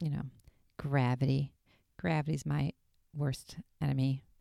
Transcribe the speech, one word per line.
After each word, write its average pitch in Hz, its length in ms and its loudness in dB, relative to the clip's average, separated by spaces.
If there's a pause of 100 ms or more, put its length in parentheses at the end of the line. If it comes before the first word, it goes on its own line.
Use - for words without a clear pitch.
you 160 100 -2
know, 143 140 -2 (540)
gravity." 135 720 2 (440)
Gravity's 156 480 -2
my 147 280 0 (420)
worst 143 420 -4 (240)
enemy. 135 440 2 (160)